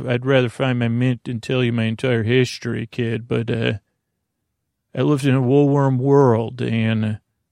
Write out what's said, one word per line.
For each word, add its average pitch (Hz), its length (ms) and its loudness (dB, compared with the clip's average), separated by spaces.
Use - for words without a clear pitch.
I'd 123 200 -2
rather 131 240 2
find 127 300 -2
my 117 100 0
mint 123 400 -2
and 117 120 -8
tell 127 220 -2
you 120 80 0
my 113 140 -2
entire 113 380 -2
history, 117 600 -2
kid, 113 400 -6
but, 117 240 -4
uh, 117 260 -2
I 127 80 -4
lived 143 220 0
in 135 100 2
a 135 80 2
woolworm 139 560 2
world, 123 640 4
and 110 600 -2